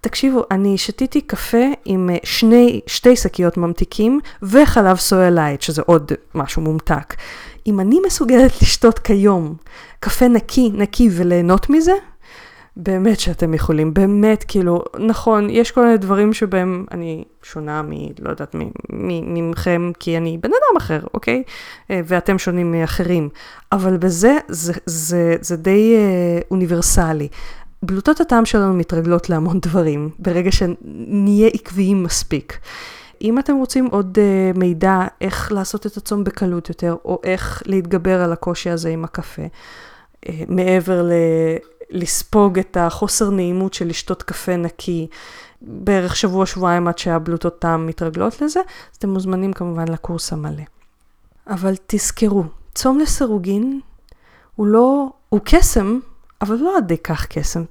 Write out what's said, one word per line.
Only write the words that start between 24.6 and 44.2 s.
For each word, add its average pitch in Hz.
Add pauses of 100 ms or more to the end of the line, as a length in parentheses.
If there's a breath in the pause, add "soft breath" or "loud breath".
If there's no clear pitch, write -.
זה, 165
זה -
די, 196
אה, 180 (100)
אוניברסלי. 170 (540 loud breath)
בלוטות 196
הטעם 240
שלנו 196
מתרגלות 170
להמון 170
דברים, 156
ברגע 180
שנהיה 202
עקביים 190
מספיק. - (640 loud breath)
אם 226
אתם 277
רוצים 262
עוד, 196
אה, 190
מידע 185 (140)
איך -
לעשות 202
את 208
הצום 202
בקלות 180
יותר, 170
או 180
איך -
להתגבר 185
על 175
הקושי 175
הזה 170
עם 165
הקפה, - (840 loud breath)
אה, 160
מעבר 185
ל-, 175 (800)
לספוג 185
את -
החוסר 196
נעימות 190
של 175
לשתות -